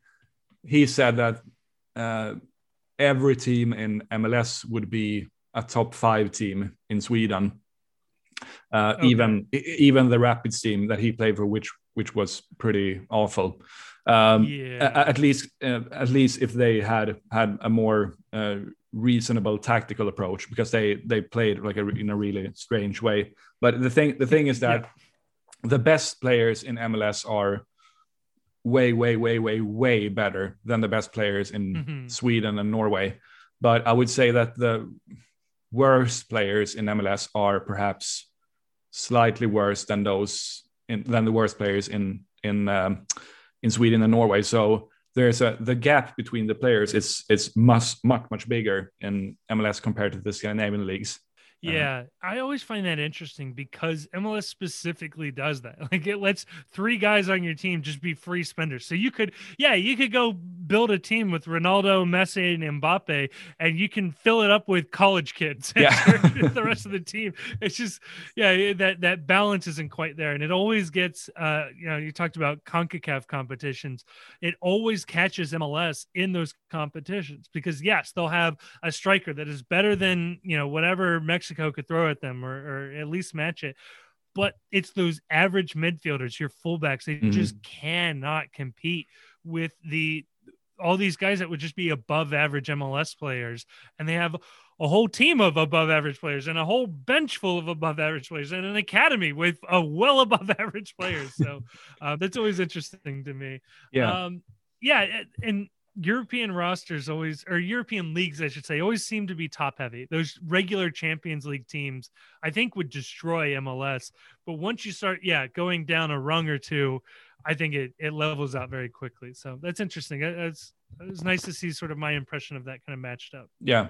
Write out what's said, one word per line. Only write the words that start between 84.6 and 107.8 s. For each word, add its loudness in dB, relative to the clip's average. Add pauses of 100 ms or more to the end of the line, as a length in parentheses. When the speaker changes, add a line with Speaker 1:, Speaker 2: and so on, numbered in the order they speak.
Speaker 2:
it's -2
those -2 (120)
average 0
midfielders, -4
your -4 (140)
fullbacks, -4
they -4
Speaker 1:
Mm-hmm. 0
Speaker 2:
just -2
cannot -6
compete -6 (360)
with -6 (120)
the, -4 (520)
all 2
these 0
guys 0
that -6
would -8
just -10
be -2
above -2
average -2
M -4
L -6
S -4
players. -8 (320)
And -8
they -2
have -2 (440)
a 0
whole 4
team 2
of 4
above 2
average 0
players -6
and -4
a -2
whole 0
bench -2
full -2
of -6
above -4
average -4
players -10
and -8
an -6
academy 2
with 0 (100)
a 4
well 2
above 2
<laughs> -2
average -10
players. -6
So, -4 (360)
uh, -6
that's -4
always -2
interesting -8
to -12
me. -14 (300)
Speaker 1:
Yeah. 2
Speaker 2:
Um, -10 (380)
yeah. 0 (180)
And -4 (340)
European -2
rosters -4
always, -6
or -2
European -6